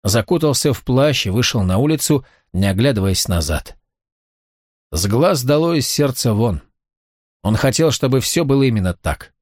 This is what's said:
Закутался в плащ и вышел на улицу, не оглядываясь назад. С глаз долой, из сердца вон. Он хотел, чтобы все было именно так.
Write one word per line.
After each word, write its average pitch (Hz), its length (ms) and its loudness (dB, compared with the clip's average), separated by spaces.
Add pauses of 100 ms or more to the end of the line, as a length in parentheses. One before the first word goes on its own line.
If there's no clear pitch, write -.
Закутался 147 680 0
в - 100 -8
плащ 135 420 0
и 101 40 -4
вышел 113 340 0
на 92 140 0
улицу, 147 480 0 (260)
не 95 160 0
оглядываясь 98 600 0
назад. 80 500 -4 (1120)
С 85 160 -4
глаз 135 360 2
долой, 151 360 2
из 127 80 -2
сердца 131 460 0
вон. 104 280 0 (800)
Он 104 140 0
хотел, 139 360 2
чтобы 131 280 0
все 165 260 -2
было 139 180 2
именно 104 300 0
так. - 480 -8